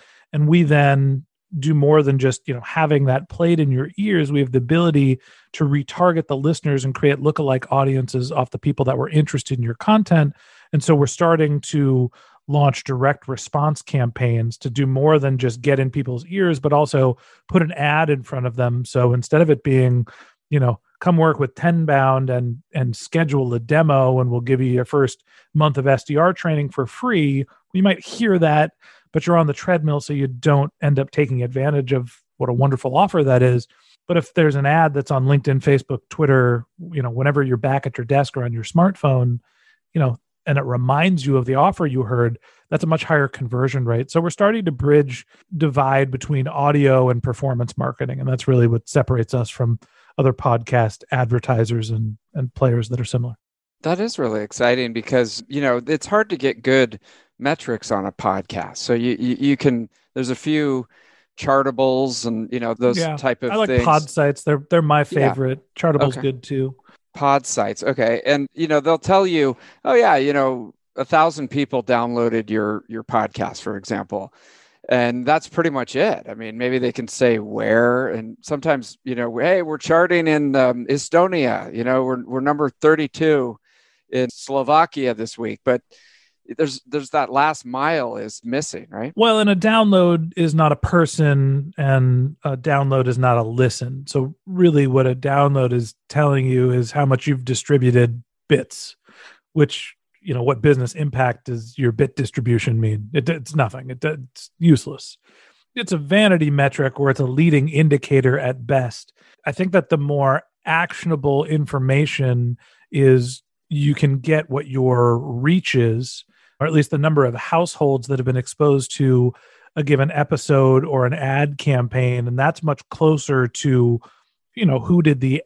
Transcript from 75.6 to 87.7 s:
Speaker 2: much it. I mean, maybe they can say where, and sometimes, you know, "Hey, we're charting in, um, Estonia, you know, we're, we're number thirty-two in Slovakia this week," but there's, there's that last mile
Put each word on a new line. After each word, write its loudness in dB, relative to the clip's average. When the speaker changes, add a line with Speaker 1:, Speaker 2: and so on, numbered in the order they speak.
Speaker 2:
much -6
it. -2
I -12
mean, -14
maybe -2
they -2
can -8
say 0
where, 0
and -10
sometimes, -4
you -6
know, -6
"Hey, 2
we're -8
charting 2
in, 0
um, 2
Estonia, 0
you -6
know, 0
we're, -4
we're -6
number 0
thirty-two 0
in -2
Slovakia 0
this -10
week," -10
but 0
there's, -4
there's -8
that -2
last 0
mile -4